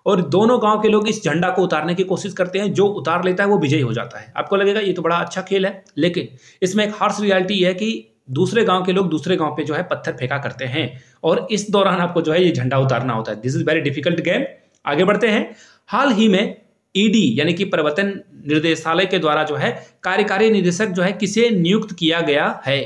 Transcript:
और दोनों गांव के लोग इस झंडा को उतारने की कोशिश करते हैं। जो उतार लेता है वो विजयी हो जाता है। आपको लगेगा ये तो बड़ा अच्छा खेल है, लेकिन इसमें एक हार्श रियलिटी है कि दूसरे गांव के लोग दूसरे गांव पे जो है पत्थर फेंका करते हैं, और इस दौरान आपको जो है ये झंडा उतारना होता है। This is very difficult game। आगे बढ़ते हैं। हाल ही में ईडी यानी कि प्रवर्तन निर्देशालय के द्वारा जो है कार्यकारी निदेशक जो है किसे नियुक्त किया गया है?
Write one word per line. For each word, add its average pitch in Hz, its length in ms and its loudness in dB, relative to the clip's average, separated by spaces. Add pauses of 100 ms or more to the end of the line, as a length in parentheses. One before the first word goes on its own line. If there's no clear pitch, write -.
और 185 180 2
दोनों 214 380 4
गांव 214 200 2
के 220 80 2
लोग 208 200 2
इस - 140 -4
झंडा 170 260 0
को 185 140 0
उतारने 170 320 0
की 190 80 0
कोशिश 185 300 -4
करते 180 260 -2
हैं। 202 140 -2
जो 180 140 4
उतार 175 380 -2
लेता 185 180 0
है 202 60 2
वो 208 80 4
विजयी 151 240 2
हो 117 120 -2
जाता 107 260 -8
है। - 180 -20
आपको - 180 -2
लगेगा 196 240 2
ये 196 140 -2
तो 170 80 -6
बड़ा 165 140 0
अच्छा 175 260 -4
खेल 190 240 -2
है, 196 180 -8 (140)
लेकिन 156 300 -2 (340)
इसमें 196 240 0
एक 208 80 -6
हार्श 202 280 -2
रियलिटी 190 380 2
है 180 140 2
कि 220 180 -2 (400)
दूसरे 185 340 2
गांव 185 200 2
के 185 60 0
लोग 185 180 2
दूसरे 156 260 0
गांव 156 160 -2
पे 151 120 -6
जो 147 100 -4
है 165 100 -2
पत्थर 160 280 -4
फेंका 139 260 -4
करते 131 300 -8
हैं, 135 200 -4 (360)
और - 280 0
इस 208 200 -2
दौरान 190 280 4
आपको 170 220 0
जो 156 100 -2
है 180 140 4
ये 165 60 4
झंडा 127 280 0
उतारना 131 340 0
होता 110 180 -4
है। 104 100 -8
This 131 160 -4
is 143 100 -2
very 156 180 0
difficult 147 380 -2
game। 208 200 0 (420)
आगे 147 180 0
बढ़ते 202 240 2
हैं। 220 280 -2 (340)
हाल 262 220 0
ही 220 180 4
में 208 280 0 (380)
ईडी 190 440 2
यानी 170 140 0
कि 185 120 -2
प्रवर्तन 165 420 0 (400)
निर्देशालय 160 580 0
के 185 140 -2
द्वारा 151 240 2
जो 147 120 -2
है 180 160 -2 (320)
कार्यकारी 202 460 2
निदेशक 196 380 2
जो 180 140 -2
है 185 120 2
किसे 226 360 0
नियुक्त 196 460 0
किया 170 260 0
गया 160 440 0
है? 139 200 0